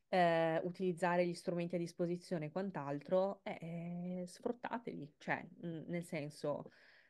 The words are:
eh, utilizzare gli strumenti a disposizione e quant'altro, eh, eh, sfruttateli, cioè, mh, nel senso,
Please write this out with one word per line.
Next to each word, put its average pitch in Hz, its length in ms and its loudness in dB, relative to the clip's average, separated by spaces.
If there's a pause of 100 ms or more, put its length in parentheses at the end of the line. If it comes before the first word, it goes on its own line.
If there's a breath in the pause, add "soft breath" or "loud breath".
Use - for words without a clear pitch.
eh, 165 560 6
utilizzare 180 600 2
gli 175 80 0
strumenti 175 420 -2
a - 20 2
disposizione 170 680 -2
e 151 40 -6
quant'altro, 185 920 0
eh, 175 800 -6
eh, 180 40 -6
sfruttateli, 175 920 -6
cioè, - 280 -4 (140)
mh, 165 260 -6
nel 170 180 -4
senso, - 600 -4 (460 soft breath)